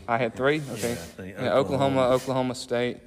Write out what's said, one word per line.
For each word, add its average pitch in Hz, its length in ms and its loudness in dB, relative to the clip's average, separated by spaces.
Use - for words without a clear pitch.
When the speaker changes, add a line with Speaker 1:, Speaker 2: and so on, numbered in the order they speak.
Speaker 1:
I 117 100 2
had 117 180 0
three? 139 240 2
Speaker 2:
Yeah, 139 140 -8
Speaker 1:
Okay. 117 180 -4
Speaker 2:
I 120 40 -2
think 95 420 -12
Speaker 1:
Yeah, 123 160 0
Oklahoma, 135 480 2
Speaker 2:
Oklahoma 127 140 6
Speaker 1:
Oklahoma 127 400 0
State. 120 520 -2